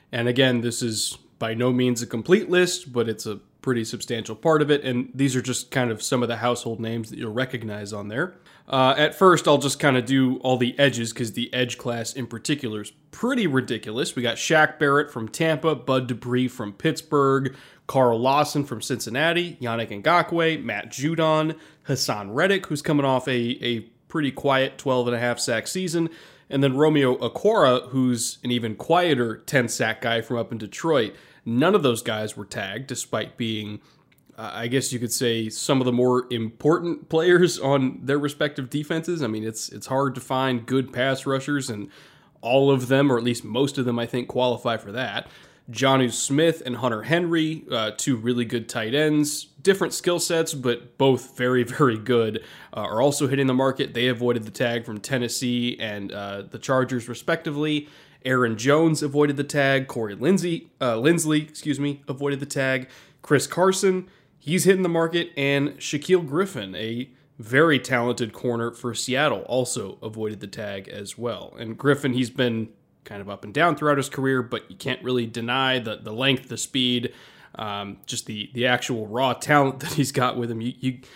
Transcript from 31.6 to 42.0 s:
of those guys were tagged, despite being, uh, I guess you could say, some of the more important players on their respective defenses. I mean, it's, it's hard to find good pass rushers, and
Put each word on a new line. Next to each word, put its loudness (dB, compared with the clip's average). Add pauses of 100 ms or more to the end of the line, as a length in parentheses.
of 4
those 2
guys -4
were -12
tagged, -8
despite -6
being, -6 (580)
uh, -10
I -6
guess -2
you -4
could -4
say, 0
some 0
of 0
the 2
more 2
important -2
players 4
on 2
their 0
respective -2
defenses. -4
I -2
mean, -4
it's, -8
it's -14
hard 0
to -10
find 0
good 0
pass 0
rushers, -2
and -8 (540)